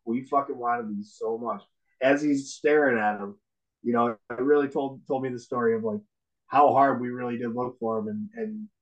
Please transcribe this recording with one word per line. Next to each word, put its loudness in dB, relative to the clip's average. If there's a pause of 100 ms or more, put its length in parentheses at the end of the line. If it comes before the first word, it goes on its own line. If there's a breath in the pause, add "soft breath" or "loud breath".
we -4
fucking -2
wanted -2
these -10
so -4
much. -6 (400)
As 4
he's 0
staring 4
at 0
him, -10 (480)
you 0
know, 2
it -6
really 4
told, -6
told -2
me -4
the -8
story 0
of, -2
like, -4 (480)
how 6
hard 4
we -4
really -6
did -6
look -6
for -2
him -4
and, -6
and -8 (140)